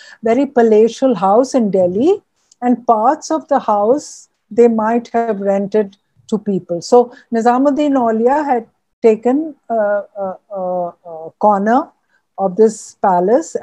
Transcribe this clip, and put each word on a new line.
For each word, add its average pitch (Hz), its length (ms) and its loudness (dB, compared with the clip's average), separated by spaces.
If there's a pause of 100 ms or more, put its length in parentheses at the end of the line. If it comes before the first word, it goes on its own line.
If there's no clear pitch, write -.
(220)
very 233 220 0
palatial 233 720 2
house 202 400 0
in 226 160 0
Delhi, 190 500 0 (400)
and 247 260 -2
parts 247 440 0
of 320 180 -4
the 262 120 0
house 214 680 -2 (220)
they 233 180 4
might 226 460 -2
have 226 260 -2
rented 196 560 -2 (300)
to 220 100 -4
people. 180 460 -6
So 240 300 4 (200)
Nizamuddin 262 640 0
Aulia 240 480 0
had 240 220 -2 (340)
taken, 247 540 0 (160)
uh, 208 320 -2 (240)
a, 185 100 -10 (180)
a, 180 380 -6 (140)
a 160 320 -16
corner 214 500 2 (480)
of 190 200 -4
this 220 440 0
palace 202 640 0